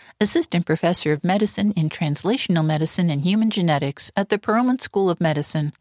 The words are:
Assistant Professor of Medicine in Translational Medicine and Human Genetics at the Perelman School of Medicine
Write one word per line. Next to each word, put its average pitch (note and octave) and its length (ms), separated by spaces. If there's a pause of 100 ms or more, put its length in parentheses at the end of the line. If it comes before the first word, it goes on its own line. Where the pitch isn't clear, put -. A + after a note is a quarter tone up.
(200)
Assistant G3+ 460
Professor D#3+ 460
of D3 120
Medicine G3+ 480
in D#3 160
Translational E3 760
Medicine D#3+ 440
and C#3+ 140
Human G#3+ 260
Genetics D3+ 680
at G3+ 120
the G#3 100
Perelman B3+ 440
School G3 260
of E3+ 120
Medicine D3+ 600